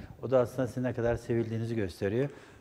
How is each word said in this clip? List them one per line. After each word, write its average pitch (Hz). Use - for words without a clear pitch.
O 120
da 131
aslında 123
sizin 123
ne 123
kadar 117
sevildiğinizi 113
gösteriyor. 107